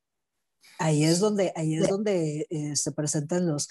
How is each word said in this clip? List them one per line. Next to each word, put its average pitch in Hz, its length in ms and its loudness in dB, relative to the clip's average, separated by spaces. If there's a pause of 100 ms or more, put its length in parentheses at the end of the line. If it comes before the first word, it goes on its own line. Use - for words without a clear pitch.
(800)
Ahí 156 260 2
es 165 140 4
donde, 202 380 2
ahí 156 180 -2
es 165 140 2
donde, 180 600 0
eh, 147 260 -4
se 143 180 -2
presentan 156 540 -2
los 147 240 -2